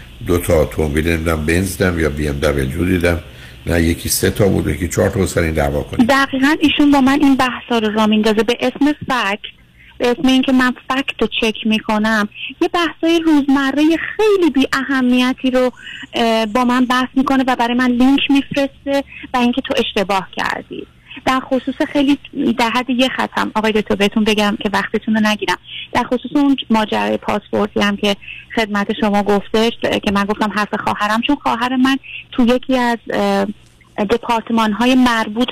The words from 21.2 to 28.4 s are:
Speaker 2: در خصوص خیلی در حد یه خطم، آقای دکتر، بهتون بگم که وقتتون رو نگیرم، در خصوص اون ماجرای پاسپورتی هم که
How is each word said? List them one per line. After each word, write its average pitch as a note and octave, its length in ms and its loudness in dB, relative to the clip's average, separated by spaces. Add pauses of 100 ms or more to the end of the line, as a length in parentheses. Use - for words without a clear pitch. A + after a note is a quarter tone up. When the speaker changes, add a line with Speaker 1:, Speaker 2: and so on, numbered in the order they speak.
Speaker 2:
در C4 140 2
خصوص C4 340 -4 (180)
خیلی C#4+ 260 2 (400)
در A#3 120 2
حد B3 200 -2
یه B3+ 260 2
خطم، G3+ 380 -4
آقای A3 180 0
دکتر، G#3 220 0
بهتون G3+ 300 0
بگم G#3 380 2
که G3+ 100 -2
وقتتون G#3 420 -2
رو A3 100 2
نگیرم، G3+ 340 -2 (340)
در B3 120 0
خصوص B3 300 -4
اون C#4 220 4 (140)
ماجرای G#3+ 460 0
پاسپورتی G#3 640 -2
هم G3+ 160 0
که G3+ 200 -2 (400)